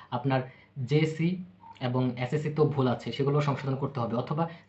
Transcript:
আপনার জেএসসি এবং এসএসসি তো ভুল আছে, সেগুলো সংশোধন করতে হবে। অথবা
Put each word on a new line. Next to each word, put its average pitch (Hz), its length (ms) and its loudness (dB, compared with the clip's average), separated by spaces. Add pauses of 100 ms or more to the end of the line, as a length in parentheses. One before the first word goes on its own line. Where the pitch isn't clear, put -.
(120)
আপনার 131 300 2 (440)
জেএসসি 160 580 2 (380)
এবং 127 360 2
এসএসসি 147 360 -2
তো 131 120 6
ভুল 127 220 2
আছে, 120 240 -2
সেগুলো 139 300 2
সংশোধন 135 340 0
করতে 135 240 -4
হবে। 113 160 -2
অথবা 156 320 0 (200)